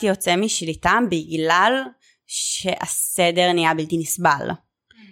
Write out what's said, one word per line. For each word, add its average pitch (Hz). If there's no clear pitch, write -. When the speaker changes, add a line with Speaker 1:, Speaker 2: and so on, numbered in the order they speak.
Speaker 1:
יוצא 196
משליטה 180
בגלל 170
שהסדר -
נהיה 165
בלתי 160
נסבל. 156
Speaker 2:
Mm. -